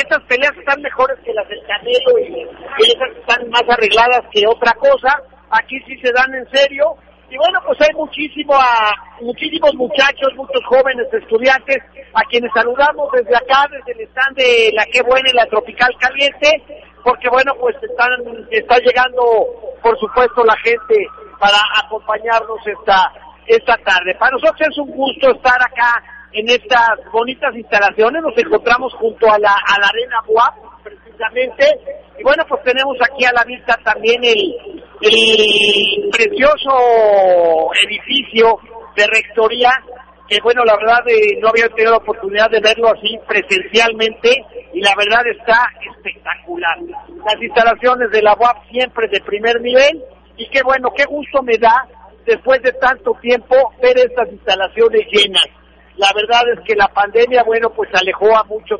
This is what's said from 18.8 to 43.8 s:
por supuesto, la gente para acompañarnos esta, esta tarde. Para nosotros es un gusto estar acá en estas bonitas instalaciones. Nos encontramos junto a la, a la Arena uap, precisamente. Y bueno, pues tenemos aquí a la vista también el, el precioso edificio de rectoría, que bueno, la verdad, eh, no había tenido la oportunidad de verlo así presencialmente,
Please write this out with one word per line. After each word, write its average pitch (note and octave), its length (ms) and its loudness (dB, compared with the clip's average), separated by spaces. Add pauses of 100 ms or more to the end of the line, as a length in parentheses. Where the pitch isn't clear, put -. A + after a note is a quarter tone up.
por A#3 180 2
supuesto, A#3+ 440 0
la A3 140 4
gente A3+ 500 0 (320)
para G3+ 180 4 (280)
acompañarnos A3 800 -4
esta, G3 480 0 (320)
esta A3+ 320 2
tarde. F3+ 420 -2
Para B3 120 2
nosotros D#4 360 0
es C#4+ 120 -10
un C#4 120 -10
gusto C4+ 400 0
estar B3+ 300 0
acá A#3+ 420 -2 (300)
en G#3+ 140 -6
estas A#3 480 2 (160)
bonitas B3 440 -4
instalaciones. A3 680 0
Nos C#4+ 160 -4
encontramos A#3 560 0
junto A3 360 0
a G#3+ 80 4
la, G#3 140 2
a G3+ 280 0
la G3+ 80 2
Arena A#3 300 -4 (100)
uap, - 560 -2
precisamente. A3+ 840 -4 (520)
Y - 60 -10
bueno, D4+ 240 2
pues - 160 -6
tenemos C4 380 -2
aquí B3+ 240 -2
a B3 80 2
la A#3+ 100 0
vista A#3+ 400 -4
también A3+ 400 0
el, A3+ 320 0 (460)
el G#3 1080 2
precioso A#3+ 640 0 (1120)
edificio A3 760 0 (360)
de G#3 120 2
rectoría, A3+ 640 0 (580)
que G#3 120 0
bueno, A#3+ 220 0
la G#3+ 140 4
verdad, A3+ 300 2
eh, G#3+ 340 2
no A3 80 2
había A3+ 180 2
tenido A3+ 240 0
la A3+ 60 6
oportunidad G#3+ 520 -2
de A3+ 120 0
verlo A3 260 2
así A3 400 -2
presencialmente, A3 1160 -2 (280)